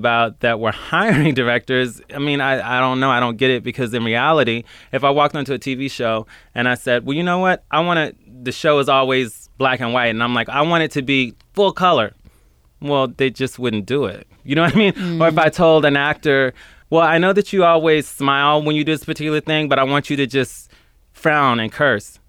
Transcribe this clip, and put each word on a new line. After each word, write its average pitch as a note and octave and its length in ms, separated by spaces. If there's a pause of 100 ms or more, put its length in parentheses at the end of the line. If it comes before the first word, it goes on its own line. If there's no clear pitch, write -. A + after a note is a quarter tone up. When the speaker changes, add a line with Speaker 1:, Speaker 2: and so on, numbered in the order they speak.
Speaker 1:
about A#2 400
that A#2 200
were A2 100 (120)
<laughs> - 120
hiring D#3+ 380
directors, B2 720 (120)
I D3 40
mean, C#3+ 240
I, C3+ 100 (240)
I - 80
don't C3 160
know, C3+ 100
I B2 100
don't A#2 180
get C3 120
it, B2 200
because A#2+ 240
in A#2 100
reality, A#2 600 (280)
if C3 100
I C#3 60
walked C#3+ 260
onto C#3 200
a B2 40
T C3+ 160
V C3 140
show A2+ 380 (280)
and B2 140
I B2 60
said, A#2+ 320
"Well, C#3 100
you E3 140
know F3+ 80
what, F#3 320
I D3+ 100
wanna, E3 320 (360)
the - 40
show D3+ 260
is C3+ 100 (100)
always C3 580
black C3 240
and A#2+ 140
white," A#2+ 200
and A2+ 80
I'm A#2+ 120
like, A2+ 160
"I C3 100
want E3 260
it - 120
to C#3+ 40
be C3 300 (220)
full G3 180
color," E3 400 (720)
well, C#3+ 240 (140)
they C3+ 100
just B2+ 280
wouldn't A2 280
do C3+ 180
it. - 220 (180)
You C3+ 120
know D#3+ 60
what E3 140
I - 80
mean? F#3+ 80
Speaker 2:
Mm. E3+ 300
Speaker 1:
Or E3 60
if D#3+ 100
I D#3+ 100
told D#3+ 380
an C#3+ 100
actor, C#3 560 (380)
"Well, E3 240
I - 20
know F3+ 160
that G3+ 220
you F#3 100
always D#3+ 420
smile C#3+ 560
when D3+ 140
you D3+ 80
do D#3 80
this D3+ 120
particular D3+ 360
thing, D#3 300
but C#3 80
I C3+ 60
want C#3+ 260
you D3 60
to C#3 100
just B2+ 440 (420)
frown C#3+ 460
and A2 140
curse" B2+ 560